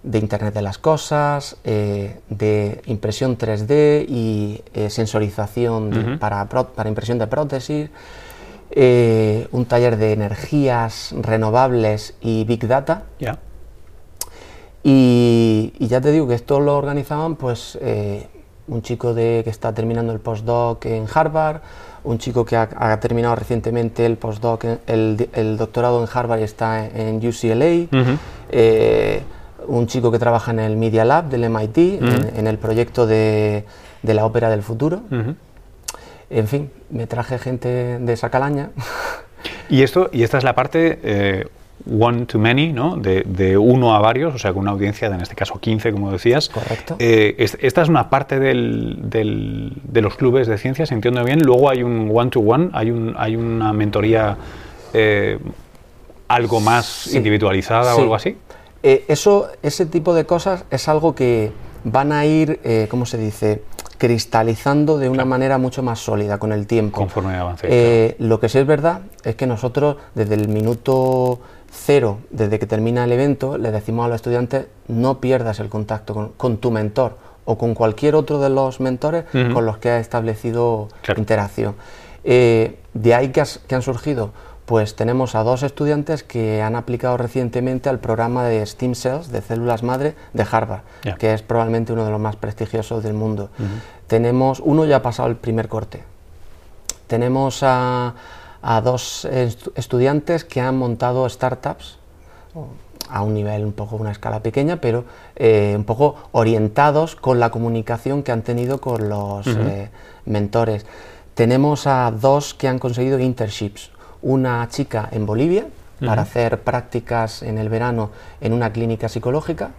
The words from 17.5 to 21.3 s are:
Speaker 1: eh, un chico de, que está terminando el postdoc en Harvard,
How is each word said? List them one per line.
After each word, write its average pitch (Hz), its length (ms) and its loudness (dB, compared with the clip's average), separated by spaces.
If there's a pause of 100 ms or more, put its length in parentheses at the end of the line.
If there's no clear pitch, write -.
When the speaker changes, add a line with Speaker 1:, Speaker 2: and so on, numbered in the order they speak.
Speaker 1:
eh, 104 460 -4 (400)
un 117 140 -6
chico 117 320 -4
de, 117 300 0
que 113 60 -4
está 110 240 -6
terminando 117 400 -2
el 110 60 -6
postdoc 117 680 -2
en 113 260 -4
Harvard, 156 500 0 (420)